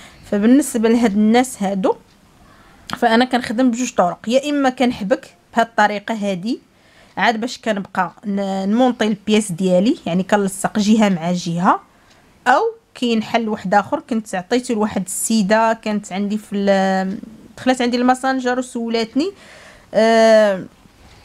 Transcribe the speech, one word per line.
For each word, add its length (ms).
فبالنسبه 580
لهاد 240
الناس 500
هادو 340
فانا 280
كنخدم 460
بجوج 220
طرق، 360
يا 220
اما 200
كنحبك 640
بهاد 100
الطريقه 480
هادي 460
عاد 240
باش 180
كنبقى 540
ن-، 440
نمونطي 380
البياس 460
ديالي، 440
يعني 160
كنلصق 560
جهه 300
مع 240
جهه، 480
او 140
كاين 220
حل 260
واحد 260
اخر 260
كنت 340
عطيته 400
لواحد 300
السيده 680
كانت 300
عندي 260
في 180
ال-، 640
دخلت 260
عندي 140
الماسنجر 600
وسولاتني. 760
آه، 680